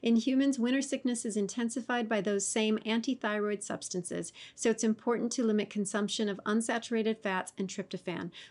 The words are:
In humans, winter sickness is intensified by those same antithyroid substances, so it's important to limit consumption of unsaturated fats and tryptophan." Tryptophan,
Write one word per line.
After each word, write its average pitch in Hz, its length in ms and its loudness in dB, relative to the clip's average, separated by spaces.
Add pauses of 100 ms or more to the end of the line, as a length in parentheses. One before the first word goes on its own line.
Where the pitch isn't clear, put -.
In 233 140 6
humans, 262 420 4
winter 254 240 2
sickness 262 420 -2
is 214 120 -4
intensified 233 720 -2
by 214 140 2
those 202 220 0
same 220 340 2
antithyroid 214 840 0
substances, - 720 -6 (240)
so - 140 2
it's 226 120 0
important 233 500 2
to 254 120 0
limit 214 260 2
consumption 208 580 0
of 196 160 -4
unsaturated 226 760 0
fats 185 380 -2
and 190 120 -2
tryptophan." 190 380 -8
Tryptophan, 175 240 -4 (200)